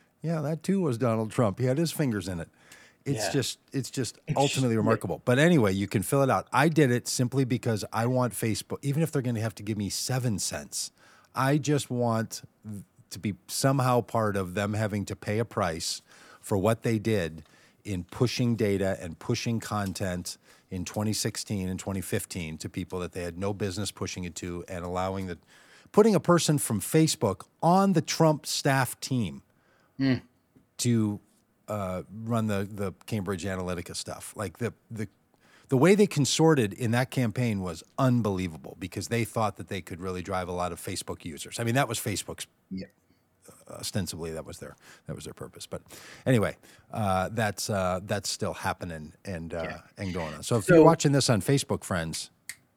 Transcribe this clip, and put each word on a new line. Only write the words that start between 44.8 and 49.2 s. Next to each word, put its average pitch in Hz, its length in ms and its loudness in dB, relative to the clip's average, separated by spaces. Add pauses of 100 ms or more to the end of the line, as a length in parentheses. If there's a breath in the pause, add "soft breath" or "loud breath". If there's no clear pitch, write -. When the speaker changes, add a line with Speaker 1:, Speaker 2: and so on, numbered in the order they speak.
Speaker 1:
that - 100 -10
was - 100 -14
their - 100 -14
purpose. - 320 -16
But - 160 -12 (420 loud breath)
anyway, 104 320 4 (340 soft breath)
uh, 98 400 0
that's, 110 380 -2
uh, 92 340 0
that's 104 260 -4
still 90 260 -4
happening 82 580 -6 (100)